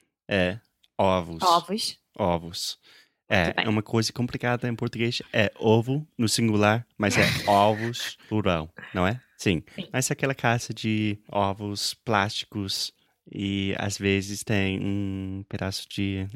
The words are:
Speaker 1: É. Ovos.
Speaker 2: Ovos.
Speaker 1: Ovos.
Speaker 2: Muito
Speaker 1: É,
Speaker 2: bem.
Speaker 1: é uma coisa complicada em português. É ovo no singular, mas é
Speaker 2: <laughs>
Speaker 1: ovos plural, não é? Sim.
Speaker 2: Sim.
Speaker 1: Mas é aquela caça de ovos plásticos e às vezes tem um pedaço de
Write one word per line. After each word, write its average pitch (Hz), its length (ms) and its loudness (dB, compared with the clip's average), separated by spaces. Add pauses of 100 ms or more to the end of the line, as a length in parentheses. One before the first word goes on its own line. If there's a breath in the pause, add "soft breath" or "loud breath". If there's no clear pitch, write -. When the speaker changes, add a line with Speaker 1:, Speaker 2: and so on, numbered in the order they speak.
(260)
Speaker 1:
É. 92 320 0 (400)
Ovos. 92 440 2
Speaker 2:
Ovos. 180 560 0 (200)
Speaker 1:
Ovos. 87 600 -2 (520 soft breath)
Speaker 2:
Muito 90 180 4
Speaker 1:
É, - 40 -2
Speaker 2:
bem. - 140 -2
Speaker 1:
é - 20 0
uma 107 140 2
coisa - 300 0
complicada 120 560 -2
em 117 60 -2
português. 117 480 -4 (100)
É 107 260 2
ovo 117 480 4 (100)
no 117 120 0
singular, 107 580 2 (100)
mas 101 200 2
é 107 60 4
Speaker 2:
<laughs> - 260 0
Speaker 1:
ovos 107 680 2 (120)
plural, 90 440 0 (220)
não 92 120 2
é? 120 140 0 (160)
Sim. 90 260 0 (120)
Speaker 2:
Sim. - 180 -12
Speaker 1:
Mas 127 180 0
é - 40 0
aquela 135 200 -2
caça 117 400 0
de 107 440 0 (120)
ovos 101 640 -2
plásticos - 1000 -2 (380)
e 98 480 -2
às 101 200 -4
vezes 98 440 0
tem 98 380 0
um 98 680 -4
pedaço 95 400 -6
de 98 480 -4